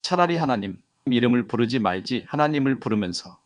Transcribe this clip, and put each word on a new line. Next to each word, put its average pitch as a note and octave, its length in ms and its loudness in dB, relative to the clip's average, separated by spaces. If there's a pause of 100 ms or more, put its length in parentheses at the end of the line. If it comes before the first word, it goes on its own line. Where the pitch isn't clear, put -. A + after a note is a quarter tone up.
차라리 F3 360 2
하나님 G#2+ 440 -2 (240)
이름을 A#2+ 420 2
부르지 A#2+ 300 0
말지, G2+ 500 -2
하나님을 C#3+ 520 0
부르면서 G2+ 680 -4